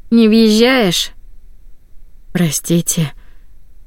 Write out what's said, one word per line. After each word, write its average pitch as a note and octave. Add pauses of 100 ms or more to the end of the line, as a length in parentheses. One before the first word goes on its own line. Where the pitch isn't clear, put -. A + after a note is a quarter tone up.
(120)
«Не A#3
въезжаешь?» A3 (1200)
«Простите». E3+ (720)